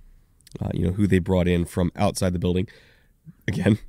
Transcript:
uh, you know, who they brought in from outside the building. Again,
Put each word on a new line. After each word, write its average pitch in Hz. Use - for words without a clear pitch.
uh, 101
you -
know, 90
who 101
they 92
brought 87
in 87
from 87
outside 95
the 87
building. 90
Again, -